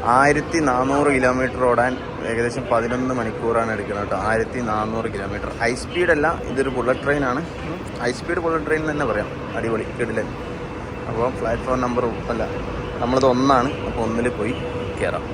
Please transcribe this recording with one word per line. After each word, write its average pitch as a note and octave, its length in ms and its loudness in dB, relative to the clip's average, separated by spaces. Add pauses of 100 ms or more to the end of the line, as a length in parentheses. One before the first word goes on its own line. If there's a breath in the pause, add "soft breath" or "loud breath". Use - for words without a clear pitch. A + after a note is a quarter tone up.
(180)
ആയിരത്തി D3 400 4 (100)
നാനൂറ് C#3 480 4
കിലോമീറ്റർ B2+ 540 2
ഓടാൻ A#2+ 220 4 (380)
ഏകദേശം A#2+ 420 -2
പതിനൊന്ന് B2 460 0
മണിക്കൂറാണ് A2+ 560 0
എടുക്കുന്നത് G2+ 320 -2
കേട്ടോ. G2 120 -2 (120)
ആയിരത്തി A2+ 300 0 (100)
നാനൂറ് A2 440 -2
കിലോമീറ്റർ. G2 360 -6 (120)
ഹൈ A#2 100 2 (100)
സ്പീഡ് E3+ 340 2
അല്ല, D3 100 2 (260)
ഇതൊരു C3 240 0
ബുള്ളറ്റ് B2+ 300 0
ട്രെയിനാണ്. C#3+ 360 0 (600)
ഹൈ A#2+ 80 0 (100)
സ്പീഡ് F3 260 -2
ബുള്ളറ്റ് D#3+ 220 0
ട്രെയിൻ D#3 240 2
തന്നെ D3 180 0
പറയാം. G#2 180 0 (300)
അടിപൊളി, A2+ 280 0 (120)
കിടിലൻ. A2 300 0 (800)
അപ്പോൾ A#2 200 0 (100)
പ്ലാറ്റ്ഫോം A#2 460 0
നമ്പർ B2 200 2 (280)
അല്ല, A2 100 0 (600)
നമ്മളത് B2+ 320 4
ഒന്നാണ്. C3 360 4 (160)
അപ്പോൾ A#2 200 -4
ഒന്നിൽ A#2 200 0 (120)
പോയി G#2 160 -2 (440)
കയറാം. F2 360 -2